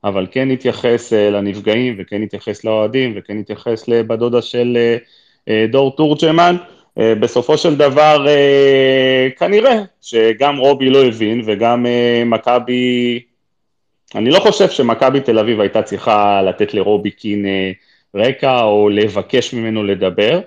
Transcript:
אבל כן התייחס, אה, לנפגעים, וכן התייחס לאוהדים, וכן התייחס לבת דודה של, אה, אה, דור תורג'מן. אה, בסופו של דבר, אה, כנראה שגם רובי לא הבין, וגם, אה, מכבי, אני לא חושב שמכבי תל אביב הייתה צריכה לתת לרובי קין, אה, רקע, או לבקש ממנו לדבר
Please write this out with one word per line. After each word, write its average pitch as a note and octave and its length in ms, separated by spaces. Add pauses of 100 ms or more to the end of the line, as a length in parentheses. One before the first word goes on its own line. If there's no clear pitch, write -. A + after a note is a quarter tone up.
אבל G2 260
כן C3 200
התייחס, A#2+ 600
אה, G#2 180
לנפגעים, G#2 680
וכן G2+ 240
התייחס G#2 420
לאוהדים, A2 520
וכן G#2 220
התייחס G#2+ 500
לבת A2+ 300
דודה A#2+ 240
של, A#2+ 380
אה, A#2 160 (520)
אה, A2 220
דור C3+ 260
תורג'מן. D#3+ 600 (420)
אה, A2 160
בסופו A#2+ 440
של D#3 180
דבר, C#3+ 520
אה, C3+ 1000 (100)
כנראה G#3+ 440 (200)
שגם A2+ 540
רובי C3+ 340
לא C3+ 140
הבין, A2+ 400
וגם, A#2 420
אה, A#2+ 400
מכבי, A#2+ 960 (920)
אני G#2+ 160
לא F3+ 100
חושב - 280
שמכבי C3 520
תל A#2 180
אביב G#2+ 220
הייתה G#2 220
צריכה G#2 600
לתת F#2+ 320
לרובי G2+ 360
קין, G#2 360
אה, F#2+ 240 (440)
רקע, B2+ 480
או G#2 260
לבקש G#2 680
ממנו A2 300
לדבר G2 640